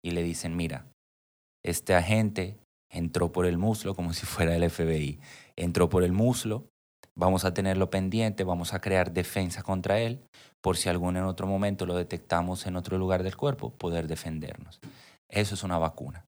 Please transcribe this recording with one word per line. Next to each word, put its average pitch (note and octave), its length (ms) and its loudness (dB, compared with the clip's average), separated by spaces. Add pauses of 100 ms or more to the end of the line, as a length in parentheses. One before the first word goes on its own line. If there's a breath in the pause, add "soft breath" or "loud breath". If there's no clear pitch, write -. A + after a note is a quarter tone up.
Y F2 80 -4
le E2+ 100 0
dicen, E2+ 340 -4
"Mira, D#2+ 300 -4 (800)
este F2 300 2
agente G#2 600 2 (340)
entró E2+ 420 0
por F2+ 140 2
el F2 120 2
muslo G2+ 380 0
como E2+ 180 -4
si - 120 -8
fuera E2+ 280 0
el E2+ 80 4
F E2+ 220 0
B D#2+ 160 2
I. D2 200 -4 (360 loud breath)
Entró F2 320 2
por F2+ 160 4
el F2+ 80 4
muslo, A2+ 560 0 (480)
vamos F2+ 280 4
a F#2 80 2
tenerlo F#2+ 380 2
pendiente, G2 540 0
vamos F2 280 -2
a F#2+ 80 -4
crear F#2 320 2
defensa F2+ 520 -2
contra G2 340 0
él, A#2 220 -2 (420 loud breath)
por F#2 140 4
si - 120 0
algún F2 280 2
en F#2 80 0
otro F#2+ 240 -2
momento G2 360 0
lo F2 120 0
detectamos F2 720 -2
en F2+ 100 -4
otro F2+ 200 -4
lugar F#2 280 2
del F#2+ 120 -4
cuerpo, C3+ 360 -4
poder E2+ 340 -4
defendernos". - 720 -8 (500 loud breath)
Eso G2+ 280 0
es F#2+ 80 -6
una F2+ 140 0
vacuna. D#2 460 -4 (120)